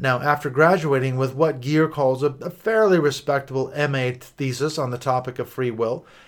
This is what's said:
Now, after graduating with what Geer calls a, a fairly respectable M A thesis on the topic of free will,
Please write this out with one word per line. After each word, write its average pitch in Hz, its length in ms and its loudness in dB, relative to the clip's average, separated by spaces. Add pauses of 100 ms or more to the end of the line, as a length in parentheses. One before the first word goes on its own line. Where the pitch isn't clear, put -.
Now, 127 200 0
after 143 280 0
graduating 139 680 2
with 131 180 -2
what 143 260 0
Geer 151 280 2
calls 135 340 0
a, 143 180 0
a 131 100 -8
fairly 214 500 2
respectable 139 720 -2
M 147 220 -2
A 127 160 -2
thesis 135 640 -6
on 127 140 -2
the 120 60 -6
topic 127 420 -4
of 117 80 -6
free 127 240 -4
will, 113 340 -2 (220)